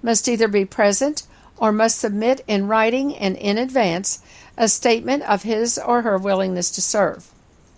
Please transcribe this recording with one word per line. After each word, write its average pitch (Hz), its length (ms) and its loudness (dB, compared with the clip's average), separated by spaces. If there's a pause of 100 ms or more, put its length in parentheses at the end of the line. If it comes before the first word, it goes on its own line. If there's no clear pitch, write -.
must 233 260 0
either 226 200 2
be 202 180 2
present 220 580 0 (340)
or 220 140 2
must 220 280 2
submit 226 480 0
in 202 200 0
writing 226 480 0
and 190 220 -2
in 208 220 -2
advance 220 600 -2 (380)
a 226 100 2
statement 233 560 0
of 202 200 0
his 226 340 -2
or 240 240 0
her 214 160 0
willingness 190 540 -2
to - 100 -6
serve. - 480 -2 (480)